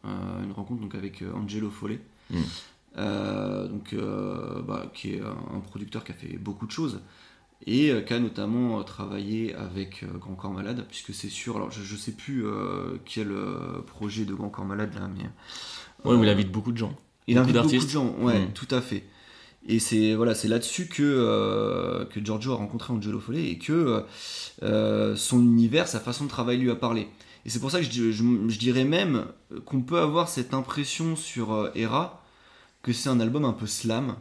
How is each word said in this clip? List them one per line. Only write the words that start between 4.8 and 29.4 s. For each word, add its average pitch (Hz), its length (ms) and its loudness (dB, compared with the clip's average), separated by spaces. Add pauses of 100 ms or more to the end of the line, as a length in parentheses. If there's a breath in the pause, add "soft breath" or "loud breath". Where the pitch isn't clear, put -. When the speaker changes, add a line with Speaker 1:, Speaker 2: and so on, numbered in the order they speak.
Speaker 1:
qui - 220 -6
est 101 60 -6
un, - 340 -8
un 98 40 -4
producteur 104 440 -10
qui - 80 -14
a - 40 -10
fait - 220 -12
beaucoup 101 280 -8
de 107 60 -10
choses. 131 280 -4 (680 soft breath)
Et, 135 240 4
euh, 107 100 2
qui 120 120 -2
a 117 60 2
notamment, 113 600 0
euh, 95 40 -4
travaillé 101 720 -4
avec, 95 480 -8
euh, 92 140 -8
Grand 92 180 -10
Corps 98 180 -8
Malade, 104 340 -6
puisque - 260 -14
c'est 101 160 -10
sûr, - 280 -6
alors - 140 -6
je, 110 120 -10
je 101 140 -8
sais 110 160 -8
plus, 127 320 -4
euh, 92 600 -4
quel, 107 260 -4
euh, 87 540 -6
projet 104 380 -6
de 98 100 -4
Grand 104 160 -6
Corps 98 160 -8
Malade 104 300 -4
là, 98 180 -8
mais, 95 100 -8 (840 loud breath)
Speaker 2:
Ouais, 123 60 10
où 113 80 10
il 107 60 8
Speaker 1:
euh, - 20 8
Speaker 2:
invite 98 200 4
beaucoup 107 200 -2
de 117 60 -2
gens. 113 180 -4 (320)
Speaker 1:
il 120 80 6
Speaker 2:
Beaucoup 127 80 10
Speaker 1:
invite 120 140 6
beaucoup 117 100 6
Speaker 2:
d'artistes. 127 200 4
Speaker 1:
de 131 40 -4
gens, 139 300 0
ouais, 117 260 6
Speaker 2:
Mm. 98 60 -6
Speaker 1:
tout - 200 -10
à 127 60 4
fait. 107 240 -4 (640 soft breath)
Et 113 120 6
c'est, 110 360 4
voilà, 113 200 4
c'est 110 120 -2
là-dessus 117 400 0
que, 147 160 0
euh, 104 1000 2
que 104 180 -6
Giorgio 107 300 -2
a - 20 0
rencontré 110 380 -4
Angelo 104 260 -2
Follet 147 300 -4
et 82 80 -4
que, 147 160 -2
euh, 135 280 4 (640 loud breath)
euh, 107 540 4
son 123 240 4
univers, 120 480 6
sa 110 100 -2
façon 123 240 -4
de 143 60 -4
travailler 123 300 0
lui 127 120 4
a 113 40 2
parlé. 113 340 0 (360 soft breath)
Et 117 40 -6
c'est 113 100 -2
pour 131 120 -2
ça 180 80 2
que 160 60 2
je, 117 260 2
je, 110 120 2 (240)
je 110 100 0
dirais 123 280 4
même 160 400 2 (400)